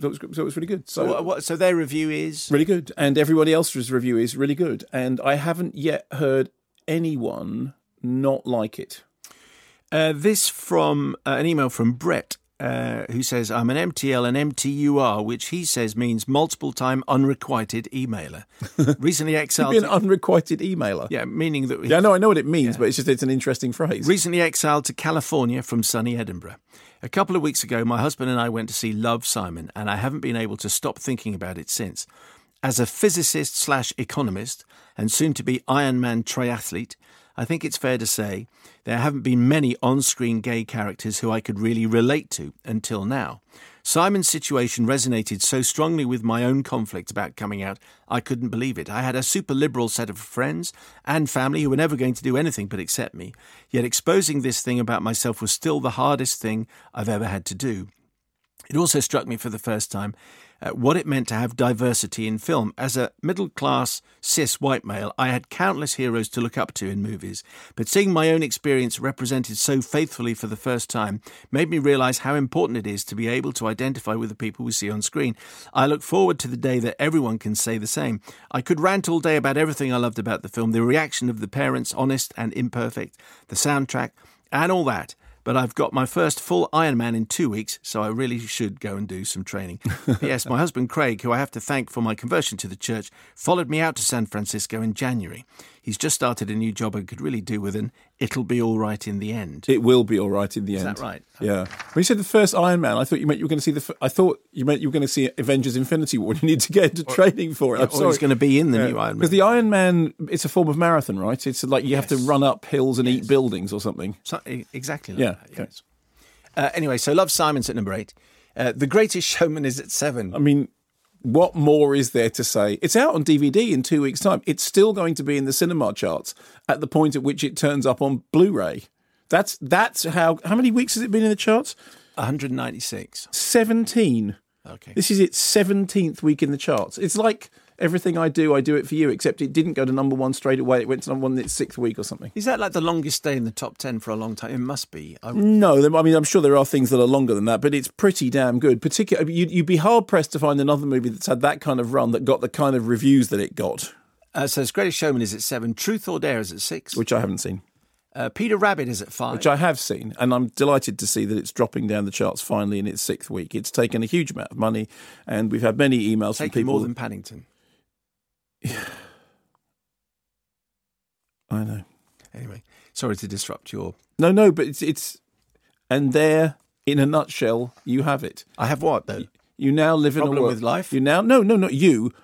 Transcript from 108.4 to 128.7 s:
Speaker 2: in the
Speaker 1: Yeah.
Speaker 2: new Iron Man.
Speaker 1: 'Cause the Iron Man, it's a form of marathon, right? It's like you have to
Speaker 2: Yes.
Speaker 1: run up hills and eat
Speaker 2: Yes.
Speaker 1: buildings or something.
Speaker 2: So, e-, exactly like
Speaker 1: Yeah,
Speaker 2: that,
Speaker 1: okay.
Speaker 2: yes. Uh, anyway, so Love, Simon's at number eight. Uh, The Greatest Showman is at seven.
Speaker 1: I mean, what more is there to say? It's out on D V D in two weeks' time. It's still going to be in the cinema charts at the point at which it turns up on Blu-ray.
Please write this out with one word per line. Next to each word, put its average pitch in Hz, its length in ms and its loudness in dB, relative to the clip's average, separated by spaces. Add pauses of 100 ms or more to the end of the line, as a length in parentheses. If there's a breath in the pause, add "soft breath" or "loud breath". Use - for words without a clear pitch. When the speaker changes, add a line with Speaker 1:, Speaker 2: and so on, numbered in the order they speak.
Speaker 2:
in 160 120 4
the 113 60 4
Speaker 1:
Yeah. 127 100 4
Speaker 2:
new 113 100 -2
Iron 107 180 -2
Man. - 40 -4
Speaker 1:
'Cause 165 100 4
the 190 100 4
Iron 226 300 4
Man, 180 420 4 (160)
it's - 160 -4
a 139 60 -4
form 175 180 4
of 147 80 2
marathon, 160 420 2
right? 110 280 -2
It's 127 180 -4
like 131 200 2
you 135 120 0
have 135 120 -2
to 139 80 0
Speaker 2:
Yes. 127 80 0
Speaker 1:
run 139 180 4
up 135 240 2
hills 131 320 0
and 127 100 2
eat 127 120 2
Speaker 2:
Yes. 113 60 -8
Speaker 1:
buildings 107 460 2
or 101 80 -4
something. 98 440 -6
Speaker 2:
So, - 220 -8
e-, 127 280 -10
exactly 147 400 -10
like 139 60 -2
Speaker 1:
Yeah, 113 100 2 (100)
Speaker 2:
that, - 120 -20
Speaker 1:
okay. 131 100 -12
Speaker 2:
yes. - 200 -16 (760 soft breath)
Uh, 143 160 0
anyway, 147 240 -2
so 143 160 0
Love, 175 160 4
Simon's 147 400 0
at 113 60 -4
number 98 180 -4
eight. 101 180 -10 (420 soft breath)
Uh, 120 220 -2
The 139 100 0
Greatest 190 400 2
Showman 156 380 0
is 127 160 -2
at - 100 -12
seven. 120 440 -4
Speaker 1:
I - 40 -4
mean, 143 300 4 (540)
what 165 320 4
more 147 400 6
is 135 180 2
there 113 180 2
to - 120 -4
say? 104 380 0
It's - 160 2
out 294 180 4
on 156 100 0
D 151 120 4
V 143 140 4
D 208 240 2
in 131 80 2
two 151 180 2
weeks' 135 200 -2
time. 185 260 2
It's 151 160 -2
still 208 320 6
going 165 220 0
to 139 60 -6
be 143 140 0
in 135 80 0
the 135 80 0
cinema 151 400 0
charts 82 420 -4 (320 soft breath)
at 147 140 0
the 151 60 -4
point 156 280 2
at 131 80 -2
which 143 220 -2
it 131 140 -4
turns 143 260 2
up 127 160 2
on 139 220 0 (100)
Blu-ray. 156 520 2 (440)